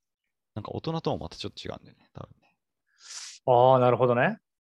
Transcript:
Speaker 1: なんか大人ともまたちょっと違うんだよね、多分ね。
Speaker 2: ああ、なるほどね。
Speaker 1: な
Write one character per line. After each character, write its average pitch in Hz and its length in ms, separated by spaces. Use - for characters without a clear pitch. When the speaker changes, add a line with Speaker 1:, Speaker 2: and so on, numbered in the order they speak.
Speaker 1:
な 107 60
ん - 20
か - 80
大 98 100
人 160 200
と 156 100
も 104 80
ま 82 100
た - 80
ち - 80
ょ 101 60
っ - 20
と - 140
違 - 60
う - 100
ん - 20
だ - 60
よ - 80
ね、 - 160
多 - 60
分 - 80
ね。 - 140
Speaker 2:
あ 127 280
あ、 127 60
な 123 100
る 120 60
ほ 127 100
ど 123 80
ね。 120 80
Speaker 1:
な 180 100